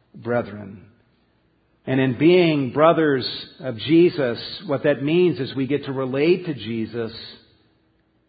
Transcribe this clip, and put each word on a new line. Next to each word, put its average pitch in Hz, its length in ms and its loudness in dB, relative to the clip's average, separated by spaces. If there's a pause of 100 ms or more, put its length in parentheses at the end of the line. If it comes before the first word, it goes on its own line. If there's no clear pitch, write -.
(140)
brethren. 104 720 -6 (1000)
And 131 140 0
in 131 160 0
being 156 560 4
brothers 151 540 4 (340)
of 127 160 -8
Jesus, 143 880 0
what 139 180 -2
that 139 180 2
means 156 380 2
is 113 140 -8
we 131 120 -2
get 139 180 -4
to 139 80 -8
relate 139 540 0
to 151 80 -6
Jesus 113 580 -6 (1160)